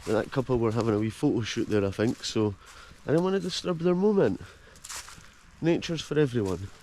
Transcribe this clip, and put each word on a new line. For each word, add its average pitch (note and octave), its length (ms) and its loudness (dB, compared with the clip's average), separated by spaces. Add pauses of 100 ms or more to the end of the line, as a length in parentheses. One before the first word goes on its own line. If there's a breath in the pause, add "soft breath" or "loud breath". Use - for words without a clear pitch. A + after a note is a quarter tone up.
But G2+ 60 -2
that G#2 200 2
couple B2+ 260 0
were A2+ 140 2
having A2+ 220 2
a G#2 40 2
wee A2 120 0
photo A#2 320 0
shoot G#2+ 260 -4
there, G#2 160 2
I G2 60 2
think, G#2+ 340 -2
so G#2+ 300 0 (520 loud breath)
I - 40 -8
didn't C#3 140 4
want F#3+ 120 0
to G3 40 0
disturb F3 400 -4
their F3 140 2
moment. F#3 460 2 (1200 loud breath)
Nature's D#3+ 400 0
for - 180 -2
everyone. G#2 500 0 (140)